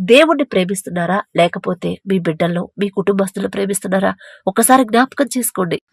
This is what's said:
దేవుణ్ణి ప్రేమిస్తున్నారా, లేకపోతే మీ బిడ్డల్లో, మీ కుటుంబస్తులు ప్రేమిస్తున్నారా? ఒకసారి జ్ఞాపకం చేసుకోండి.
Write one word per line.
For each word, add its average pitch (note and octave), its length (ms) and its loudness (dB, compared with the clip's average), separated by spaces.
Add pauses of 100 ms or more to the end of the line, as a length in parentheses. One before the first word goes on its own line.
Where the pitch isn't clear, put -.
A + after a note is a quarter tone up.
దేవుణ్ణి C#4+ 440 4
ప్రేమిస్తున్నారా, F3 800 -2 (140)
లేకపోతే F3 680 -2
మీ F#3+ 120 0
బిడ్డల్లో, E3+ 600 -2
మీ G3+ 100 -2
కుటుంబస్తులు G3 600 -2
ప్రేమిస్తున్నారా? G3 640 -2 (320)
ఒకసారి B3 380 4
జ్ఞాపకం A#3+ 420 0 (120)
చేసుకోండి. F#3 420 -4 (120)